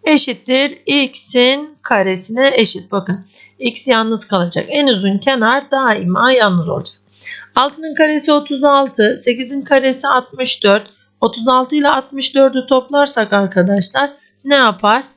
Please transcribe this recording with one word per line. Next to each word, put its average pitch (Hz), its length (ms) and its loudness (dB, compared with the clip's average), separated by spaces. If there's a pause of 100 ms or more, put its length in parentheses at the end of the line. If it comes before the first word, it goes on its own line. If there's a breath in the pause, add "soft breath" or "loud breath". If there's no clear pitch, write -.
eşittir 277 800 0
x'in 269 960 -2
karesine 214 720 0
eşit. - 360 0
Bakın 190 340 -6 (340 loud breath)
x 240 280 -6
yalnız 226 400 0
kalacak. 175 400 -2
En 294 200 0
uzun 196 300 0
kenar 262 540 0
daima 226 600 0
yalnız 185 380 2
olacak. - 280 -8 (580 loud breath)
Altının 294 400 -4
karesi 302 360 2
otuz 294 320 0
altı, 277 540 2
sekizin 254 440 -4
karesi 262 460 0
altmış 254 560 -2
dört. 208 240 2 (340 soft breath)
Otuz 226 260 -2
altı 254 280 2
ile 285 140 2
altmış 269 460 -4
dördü 269 340 4
toplarsak 262 640 0
arkadaşlar 202 800 0 (340 soft breath)
ne 277 100 2
yapar? 226 480 2 (140)